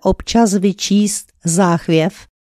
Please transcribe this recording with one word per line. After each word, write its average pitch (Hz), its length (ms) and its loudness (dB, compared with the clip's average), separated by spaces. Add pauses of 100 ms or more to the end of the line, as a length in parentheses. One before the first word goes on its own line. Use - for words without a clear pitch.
občas 196 520 0
vyčíst 202 760 -2 (140)
záchvěv, 170 680 0 (460)